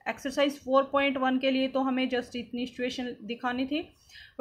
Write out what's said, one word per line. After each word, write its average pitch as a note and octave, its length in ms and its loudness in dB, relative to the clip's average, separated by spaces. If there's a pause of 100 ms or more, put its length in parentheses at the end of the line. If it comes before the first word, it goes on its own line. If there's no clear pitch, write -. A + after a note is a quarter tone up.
एक्सरसाइज C#4 500 0
फ़ोर C4 240 4
पॉइंट C#4 340 2
वन C4 200 2
के C4 140 4
लिए C4 160 2
तो C4 120 0
हमें C4 300 0
just B3 260 -2
इतनी A#3+ 300 -6
सिचुएशन B3 580 -6
दिखानी B3 420 -4
थी, D4 300 -6 (460)